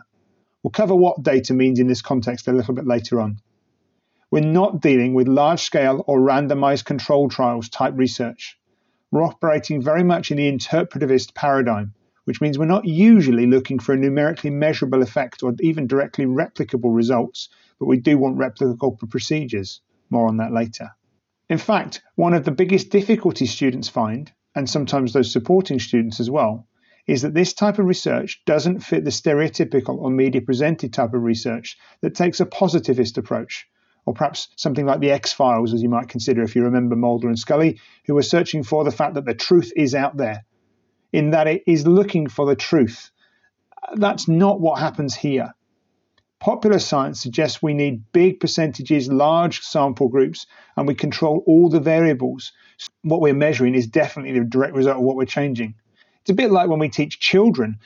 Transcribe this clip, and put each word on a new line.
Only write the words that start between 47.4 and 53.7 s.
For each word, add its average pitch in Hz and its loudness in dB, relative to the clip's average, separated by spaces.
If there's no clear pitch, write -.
we 156 0
need 143 -4
big 180 4
percentages, 147 -2
large 156 2
sample 139 -2
groups, 135 0
and 147 -2
we 139 0
control 156 -2
all 165 8
the 165 2
variables. 139 0
What 160 0
we're 147 4
measuring 131 2